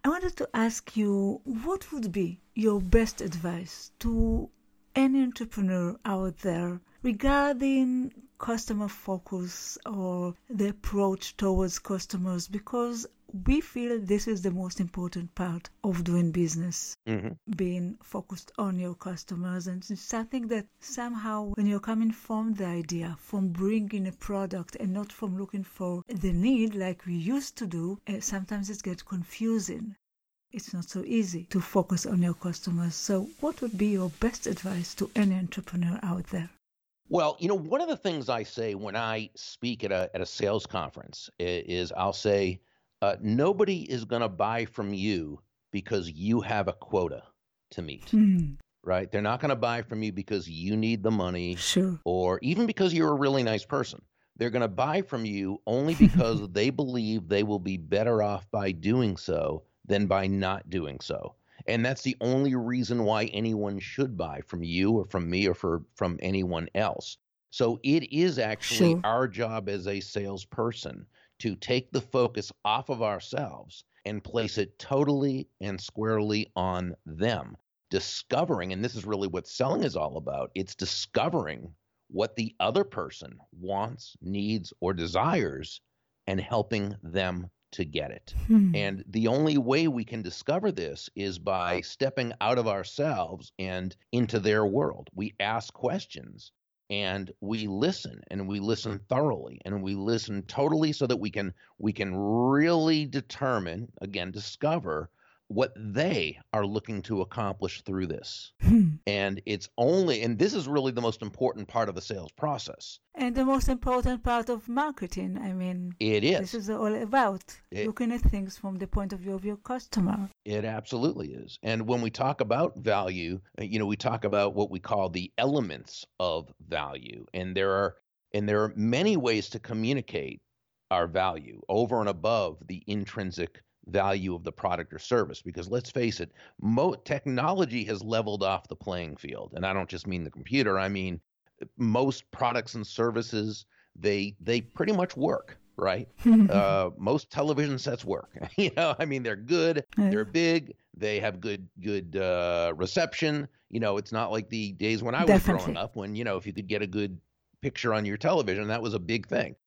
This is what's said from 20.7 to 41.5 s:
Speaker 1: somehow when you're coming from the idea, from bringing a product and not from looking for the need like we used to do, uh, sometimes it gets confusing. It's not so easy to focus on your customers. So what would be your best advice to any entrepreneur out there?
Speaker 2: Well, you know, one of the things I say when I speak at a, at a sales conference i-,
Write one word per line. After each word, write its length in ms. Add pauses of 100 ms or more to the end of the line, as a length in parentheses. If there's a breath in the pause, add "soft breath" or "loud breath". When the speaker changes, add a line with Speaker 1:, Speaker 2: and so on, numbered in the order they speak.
Speaker 1:
somehow 760
when 120
you're 140 (100)
coming 200
from 420
the 120
idea, 540
from 300
bringing 580
a 60
product 680
and 140
not 180
from 260
looking 260
for 440
the 240
need 440
like 300
we 100
used 420
to 100
do, 400
uh, 140
sometimes 480
it 120
gets 220
confusing. 920 (560)
It's 220
not 160
so 160
easy 440
to 100
focus 460
on 160
your 120
customers. 600
So 320 (140)
what 200
would 160
be 100
your 220 (120)
best 260
advice 480
to 220
any 180
entrepreneur 680
out 260
there? 220 (600)
Speaker 2:
Well, 300
you 100
know, 60
one 260
of 80
the 80
things 320
I 140
say 300
when 220
I 400
speak 480
at 80
a, 220
at 80
a 40
sales 400
conference 640 (100)
i-, 40 (360)